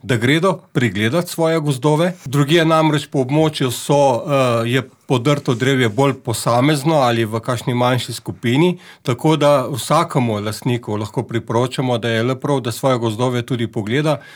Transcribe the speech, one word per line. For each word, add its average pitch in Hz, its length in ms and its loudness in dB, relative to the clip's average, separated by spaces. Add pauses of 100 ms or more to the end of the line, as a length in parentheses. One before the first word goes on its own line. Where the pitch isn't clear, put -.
Da 107 140 0
gredo 160 420 2 (140)
pregledat 120 560 0
svoje 165 300 0
gozdove. 151 540 0 (120)
Drugje 143 400 2
namreč 160 420 2
po 135 180 -2
območju 151 460 0
so, 139 500 2
eh, 123 480 0
je 127 120 0 (260)
podrto 139 480 0
drevje 127 340 2
bolj 135 240 2
posamezno 135 840 0
ali 120 300 2
v 110 140 -4
kakšni 123 340 -4
manjši 123 400 0
skupini, 147 640 0 (240)
tako 156 360 0
da 143 340 4
vsakemu 123 680 0
lastniku 107 580 -4
lahko 107 260 -6
priporočamo, 123 760 -2
da 117 120 -4
je 113 140 0
le 123 160 -2
prav, 143 200 -2
da 117 120 -6
svoje 131 260 0
gozdove 120 440 -2
tudi 117 300 -4
pogleda, 131 480 -2 (160)